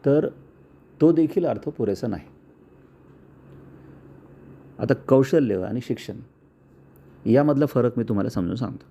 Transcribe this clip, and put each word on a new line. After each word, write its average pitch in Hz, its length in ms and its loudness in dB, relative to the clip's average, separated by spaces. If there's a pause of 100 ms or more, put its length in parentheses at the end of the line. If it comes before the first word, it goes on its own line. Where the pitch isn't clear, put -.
तर 147 220 2 (720)
तो 160 120 6
देखील 160 320 0
अर्थ 117 240 -4
पुरेसा 110 380 -4
नाही. 98 180 -6 (2500)
आता - 160 0
कौशल्य 135 680 2
आणि 107 180 -6
शिक्षण - 360 -10 (1080)
यामधला 143 400 4
फरक 120 320 0
मी 113 60 -2
तुम्हाला 113 260 -2
समजून 92 260 -4
सांगतो. - 340 -10